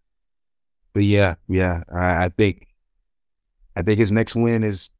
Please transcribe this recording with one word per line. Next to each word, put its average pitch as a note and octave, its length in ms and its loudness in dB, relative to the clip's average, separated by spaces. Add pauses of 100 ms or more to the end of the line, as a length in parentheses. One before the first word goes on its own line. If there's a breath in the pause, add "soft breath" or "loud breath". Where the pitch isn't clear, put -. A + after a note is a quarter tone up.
(920)
but G2+ 100 0
yeah, G2+ 320 2 (120)
yeah, F#2 360 -2 (100)
I, F2+ 320 0
I F2+ 40 -2
think, G2 380 -2 (1080)
I F2 80 -4
think G#2 160 2
his G#2 120 2
next A2 240 -2
win A#2 280 0
is, G#2 260 -6 (100)